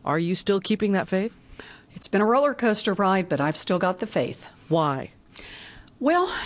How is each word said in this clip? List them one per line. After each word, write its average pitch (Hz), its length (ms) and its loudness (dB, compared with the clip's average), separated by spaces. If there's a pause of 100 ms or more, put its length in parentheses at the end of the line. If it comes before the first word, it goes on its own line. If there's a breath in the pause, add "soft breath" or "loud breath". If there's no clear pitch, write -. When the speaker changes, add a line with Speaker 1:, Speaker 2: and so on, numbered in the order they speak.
Speaker 1:
are 147 140 0
you 170 140 0
still 196 260 0
keeping 208 340 0
that 190 140 0
faith? 196 280 -2 (600 loud breath)
Speaker 2:
It's - 120 -4
been 202 140 2
a 214 40 2
roller 269 300 4
coaster 214 400 0
ride, 190 340 2
but 139 100 0
I've 147 180 0
still 180 220 0
got 185 200 0
the - 80 -6
faith. - 420 -4 (200)
Speaker 1:
Why? 151 420 0 (880 loud breath)
Speaker 2:
Well, 349 320 4 (140 loud breath)